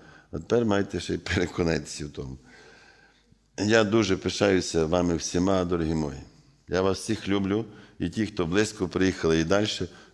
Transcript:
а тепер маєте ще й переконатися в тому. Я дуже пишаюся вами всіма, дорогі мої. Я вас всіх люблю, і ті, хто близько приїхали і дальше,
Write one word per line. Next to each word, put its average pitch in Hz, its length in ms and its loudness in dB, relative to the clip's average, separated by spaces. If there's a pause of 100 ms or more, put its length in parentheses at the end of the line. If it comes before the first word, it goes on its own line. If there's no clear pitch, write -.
(320)
а 82 60 -8
тепер 113 280 0
маєте 98 340 0
ще - 140 -6
й 85 40 -2
переконатися 82 880 -2
в 73 40 -10
тому. 69 280 -12 (1200)
Я 110 260 6
дуже 98 340 4
пишаюся 90 680 2
вами 87 300 2
всіма, 92 500 0
дорогі 82 280 0
мої. 73 260 -2 (480)
Я 90 140 0
вас 95 180 0
всіх - 280 -6
люблю, 101 380 0 (340)
і 87 100 -4
ті, 107 160 -4
хто 92 200 -4
близько 95 420 0
приїхали 82 520 2
і 82 40 2
дальше, 98 440 0 (260)